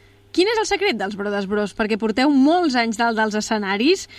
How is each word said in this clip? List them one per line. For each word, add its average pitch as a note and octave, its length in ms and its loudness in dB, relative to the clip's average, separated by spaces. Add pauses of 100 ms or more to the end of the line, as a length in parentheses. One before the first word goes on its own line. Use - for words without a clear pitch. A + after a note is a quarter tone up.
(320)
Quin F4+ 160 2
és A4+ 140 0
el G4+ 60 -4
secret G4 280 0
dels G3 240 -6
Brodes G3+ 280 -4
Bros? G#3 280 -2
Perquè A3 240 -2
porteu A3+ 320 0
molts C#4+ 480 4
anys A3+ 200 -2
dalt A#3 200 0
dels A3 160 0
escenaris, G#3+ 680 0 (140)